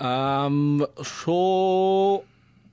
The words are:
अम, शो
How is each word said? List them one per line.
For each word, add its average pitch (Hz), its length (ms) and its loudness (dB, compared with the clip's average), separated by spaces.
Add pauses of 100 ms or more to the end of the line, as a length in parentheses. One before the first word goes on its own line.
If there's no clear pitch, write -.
अम, 143 880 0 (180)
शो 190 1200 0 (480)